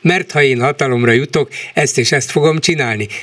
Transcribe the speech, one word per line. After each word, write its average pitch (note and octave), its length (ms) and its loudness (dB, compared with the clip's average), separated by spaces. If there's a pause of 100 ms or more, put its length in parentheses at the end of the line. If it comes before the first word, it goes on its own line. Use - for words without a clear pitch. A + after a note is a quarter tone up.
mert F3+ 300 0
ha D3 120 2
én B2+ 180 2
hatalomra B2+ 500 2
jutok, C#3 380 0 (240)
ezt - 240 0
és A#2 140 0
ezt C#3+ 200 -2
fogom D#3 280 2
csinálni. A#2 480 -2 (160)